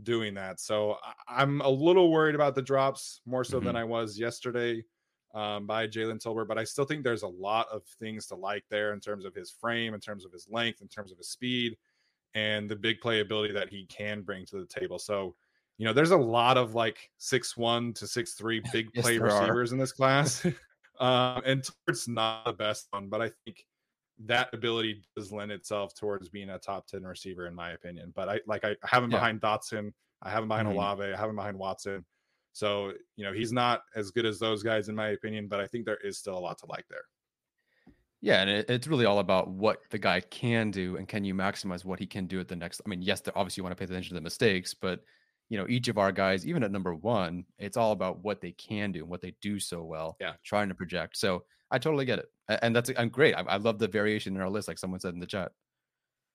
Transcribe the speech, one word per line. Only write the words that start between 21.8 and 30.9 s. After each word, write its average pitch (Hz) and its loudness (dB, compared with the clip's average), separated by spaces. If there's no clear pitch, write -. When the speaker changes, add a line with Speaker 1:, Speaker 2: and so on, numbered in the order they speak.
Speaker 1:
not 113 0
the 117 -2
best 107 -2
one, 98 -8
but 107 0
I 117 -2
think - -16
that 120 0
ability 110 -2
does 101 -10
lend 104 -6
itself 101 -4
towards 101 -6
being 98 -12
a 92 -10
top 95 -8
ten 95 -10
receiver, 90 -10
in 85 -12
my 87 -8
opinion. 87 -14
But 95 -4
I, 107 0
like, 107 -2
I 104 -2
have 123 -2
him 120 -2
Speaker 2:
Yeah. 113 0
Speaker 1:
behind 110 0
Dotson. 107 -4
I 92 -12
have 110 -2
him 110 -4
behind 110 2
Speaker 2:
Mm-hmm. 98 2
Speaker 1:
Olave. 101 -2